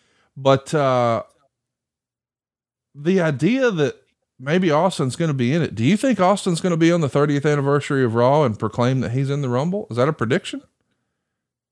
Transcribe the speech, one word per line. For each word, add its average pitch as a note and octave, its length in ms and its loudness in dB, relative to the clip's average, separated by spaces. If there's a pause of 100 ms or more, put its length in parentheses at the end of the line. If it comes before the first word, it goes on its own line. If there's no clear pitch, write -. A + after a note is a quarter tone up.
(380)
But, C3+ 360 0
uh, B2 500 0 (1700)
the E3+ 260 -2
idea G#3+ 520 0
that D3 260 -2 (420)
maybe D#3+ 320 0
Austin's D3+ 460 0
gonna D#3+ 160 -2
be B2+ 200 0
in - 80 0
it. - 140 -4
Do A2+ 80 -2
you F#3 140 4
think B3+ 240 0
Austin's F#3 400 0
gonna F3 160 0
be E3 160 4
on E3+ 80 0
the C#3 80 -2
thirtieth C#3+ 360 0
anniversary C#3 600 0
of A2+ 100 0
Raw C3+ 300 4
and A2 120 -2
proclaim B2 440 -2
that G2+ 100 -4
he's C3+ 180 -2
in C#3+ 120 -4
the C3 80 -4
Rumble? D#3+ 420 -4
Is A2+ 60 -4
that B2+ 100 4
a D3+ 60 -2
prediction? D#3 480 -4 (1120)